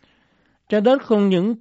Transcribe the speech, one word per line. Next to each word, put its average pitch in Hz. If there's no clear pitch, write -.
Trái 208
đất 262
không 202
những 190